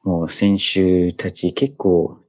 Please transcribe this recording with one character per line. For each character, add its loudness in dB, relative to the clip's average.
も -2
う -8
選 0
手 2
た -8
ち -4
結 -2
構 0